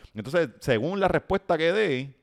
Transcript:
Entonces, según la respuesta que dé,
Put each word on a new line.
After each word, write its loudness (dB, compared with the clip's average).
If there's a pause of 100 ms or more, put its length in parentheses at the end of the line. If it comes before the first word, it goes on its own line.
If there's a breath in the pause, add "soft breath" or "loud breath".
(140)
Entonces, -2 (100)
según 0
la 4
respuesta 0
que 2
dé, -2